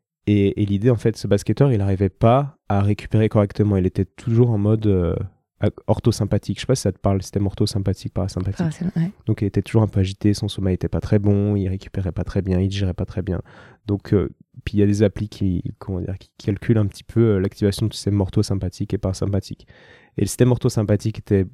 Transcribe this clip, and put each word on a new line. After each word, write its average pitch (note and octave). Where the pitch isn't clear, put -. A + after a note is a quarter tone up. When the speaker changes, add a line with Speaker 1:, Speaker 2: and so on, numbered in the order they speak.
Speaker 1:
Et, G2+
et G#2
l'idée, G2+
en A#2
fait, A2
ce -
basketteur, A2
il G#2
arrivait G2
pas C3
à G2+
récupérer G#2+
correctement. G#2
Il F#2
était F#2+
toujours A#2+
en A2
mode, G#2+
euh, F2
orthosympathique. G#2+
Je -
sais -
pas C3
si -
ça G2
te -
parle, G2
le F#2
système G2+
orthosympathique, G2
parasympathique. F#2+
Speaker 2:
Parasymp-, E3+
ouais. E3+
Speaker 1:
Donc, A2
il G2+
était G2
toujours A2
un G2+
peu G2+
agité, G2
son G#2
sommeil F#2+
était E2+
pas E2+
très -
bon, G2+
il F#2+
récupérait F#2
pas E2+
très -
bien, F#2
il G2
digérait F#2+
pas F2+
très -
bien. F2+
Donc, G2+
euh, E2+
puis G2+
il -
y -
a G2+
des G#2
applis G#2
qui, F#2
comment F#2
dire, F#2
qui -
calculent A2
un G2+
petit -
peu, -
euh, G#2+
l'activation G2+
du -
système G2+
orthosympathique F#2+
et G2
parasympathique. G2
Et -
le G2+
système B2+
orthosympathique A2
était G2